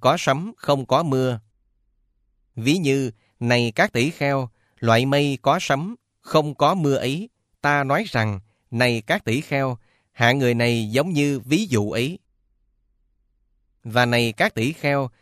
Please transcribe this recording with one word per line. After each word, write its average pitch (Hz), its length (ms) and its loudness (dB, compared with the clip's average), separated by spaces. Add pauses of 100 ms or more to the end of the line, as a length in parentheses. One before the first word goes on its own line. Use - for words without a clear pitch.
có 139 180 2
sấm, 160 380 -2
không 139 300 -2
có 139 160 2
mưa. 131 380 -2 (1160)
Ví 127 200 0
như, 139 340 0 (300)
này 120 340 0
các 196 180 0
tỷ 127 180 0
kheo, 139 380 -2 (300)
loại 117 280 2
mây 143 360 0
có 147 180 2
sấm, 160 340 -2 (260)
không 151 340 0
có 147 200 2
mưa 151 200 0
ấy, 143 340 -4 (320)
ta 143 240 0
nói 147 220 0
rằng, 107 340 -2 (300)
này 117 360 0
các 202 180 -2
tỷ 120 160 -2
kheo, 135 380 -4 (340)
hạng 123 260 2
người 123 160 2
này 117 360 0
giống 147 220 0
như 143 280 0
ví 156 260 -2
dụ 107 240 -2
ấy. 127 280 -4 (1700)
Và 120 220 2
này 120 260 2
các 190 220 -2
tỷ 120 180 -2
kheo, 139 380 -2 (120)